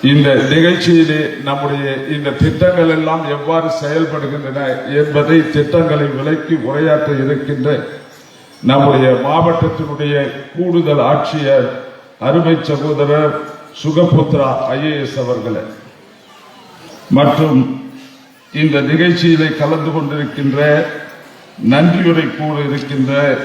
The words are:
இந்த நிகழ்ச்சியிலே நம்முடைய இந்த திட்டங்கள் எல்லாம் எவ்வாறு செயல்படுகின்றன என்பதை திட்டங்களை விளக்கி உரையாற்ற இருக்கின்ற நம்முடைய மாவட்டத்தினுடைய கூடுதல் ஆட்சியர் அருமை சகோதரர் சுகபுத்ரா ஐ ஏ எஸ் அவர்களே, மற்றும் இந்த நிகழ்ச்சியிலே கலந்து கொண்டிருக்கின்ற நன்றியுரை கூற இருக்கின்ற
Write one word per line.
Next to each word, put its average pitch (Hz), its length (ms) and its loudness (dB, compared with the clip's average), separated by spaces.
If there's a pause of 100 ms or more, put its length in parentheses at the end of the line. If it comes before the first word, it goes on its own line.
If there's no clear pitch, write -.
(100)
இந்த 139 200 6 (200)
நிகழ்ச்சியிலே 165 680 4 (260)
நம்முடைய 139 400 -4 (300)
இந்த 143 260 -4
திட்டங்கள் 170 540 2
எல்லாம் 160 280 -2 (120)
எவ்வாறு 160 420 -2
செயல்படுகின்றன 143 840 -4 (420)
என்பதை 151 380 2 (160)
திட்டங்களை 147 520 2 (100)
விளக்கி 156 460 -2
உரையாற்ற 151 500 0 (100)
இருக்கின்ற 135 460 -2 (1000)
நம்முடைய 135 360 4 (200)
மாவட்டத்தினுடைய 151 880 0 (420)
கூடுதல் 165 480 0
ஆட்சியர் 139 640 0 (580)
அருமை 165 280 2 (160)
சகோதரர் 147 640 0 (500)
சுகபுத்ரா 151 680 2 (240)
ஐ 135 40 -4 (100)
ஏ 151 40 -2 (120)
எஸ் 127 180 -8
அவர்களே, 113 420 -4 (1500)
மற்றும் 143 440 2 (880)
இந்த 151 240 0 (140)
நிகழ்ச்சியிலே 160 580 2 (140)
கலந்து 156 340 -2
கொண்டிருக்கின்ற 143 720 -2 (1040)
நன்றியுரை 170 560 2
கூற 151 260 -6 (140)
இருக்கின்ற 139 560 -2 (200)